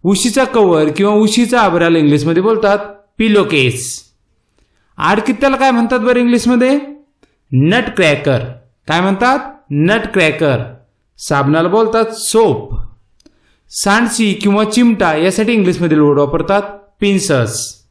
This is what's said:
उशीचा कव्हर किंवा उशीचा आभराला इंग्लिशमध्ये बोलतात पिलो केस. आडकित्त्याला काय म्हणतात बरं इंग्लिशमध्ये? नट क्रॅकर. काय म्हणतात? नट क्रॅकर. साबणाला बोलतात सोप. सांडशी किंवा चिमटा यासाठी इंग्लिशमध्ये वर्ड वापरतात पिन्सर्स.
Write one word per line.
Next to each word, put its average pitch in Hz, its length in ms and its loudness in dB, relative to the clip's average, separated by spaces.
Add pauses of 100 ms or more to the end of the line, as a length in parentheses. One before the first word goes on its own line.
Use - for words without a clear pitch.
उशीचा 208 400 0
कव्हर 180 520 2
किंवा 202 160 0
उशीचा 220 480 2
आभराला 170 380 2
इंग्लिशमध्ये 156 440 0
बोलतात 208 360 0 (400)
पिलो 208 260 2
केस. - 600 -4 (920)
आडकित्त्याला 233 600 0
काय 262 140 2
म्हणतात 240 300 0
बरं 247 200 2
इंग्लिशमध्ये? 240 580 2 (760)
नट 165 320 2 (120)
क्रॅकर. 143 420 0 (500)
काय 160 120 0
म्हणतात? 196 380 0 (320)
नट 170 300 0 (140)
क्रॅकर. 156 440 0 (600)
साबणाला 151 500 0
बोलतात 220 360 0
सोप. 220 680 -2 (960)
सांडशी 214 600 0
किंवा 208 320 0
चिमटा 214 520 2
यासाठी 190 360 0
इंग्लिशमध्ये 175 460 0
वर्ड 147 200 4
वापरतात 160 440 0 (380)
पिन्सर्स. 151 720 -2 (160)